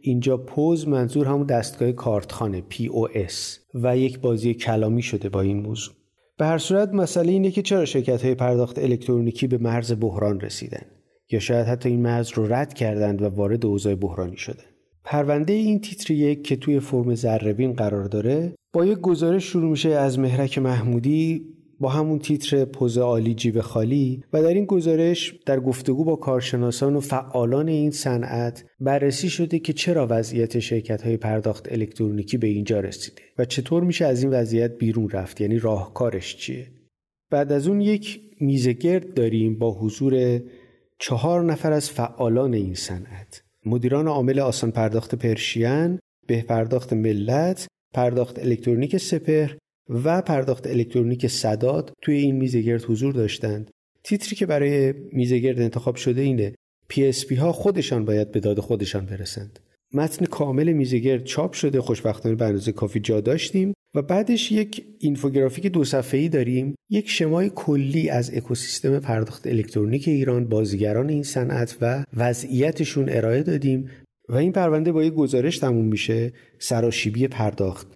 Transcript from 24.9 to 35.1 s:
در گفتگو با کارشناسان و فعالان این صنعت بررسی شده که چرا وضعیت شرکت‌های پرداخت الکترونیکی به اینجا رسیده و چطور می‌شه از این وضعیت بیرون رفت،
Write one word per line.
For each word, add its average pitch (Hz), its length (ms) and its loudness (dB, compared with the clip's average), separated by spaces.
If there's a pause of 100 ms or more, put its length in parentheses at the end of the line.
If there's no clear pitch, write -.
در 135 140 2
گفتگو 131 440 0
با 160 120 2
کارشناسان 127 800 0
و 147 40 2
فعالان 131 680 0
این 151 240 2
صنعت 120 720 -2 (140)
بررسی 139 500 0
شده 165 300 -2
که 160 140 -4
چرا 151 360 0
وضعیت 117 500 0
شرکت‌های 113 580 -2
پرداخت 110 540 -2
الکترونیکی 107 680 -2
به 113 100 0
اینجا 104 320 0
رسیده - 420 -8 (160)
و 123 80 2
چطور 139 380 0
می‌شه 175 220 0
از 127 180 2
این 135 80 2
وضعیت 117 460 0
بیرون 110 320 0
رفت، 95 320 -6